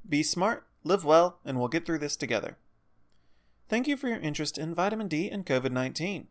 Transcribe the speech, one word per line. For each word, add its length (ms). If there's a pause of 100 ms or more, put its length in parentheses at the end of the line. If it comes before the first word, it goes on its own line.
Be 140
smart, 460 (160)
live 200
well, 400
and 140
we'll 120
get 180
through 100
this 180
together. 440 (1080)
Thank 200
you 100
for 100
your 120
interest 400
in 160
vitamin 320
D 240
and 120
covid 280
nineteen. 600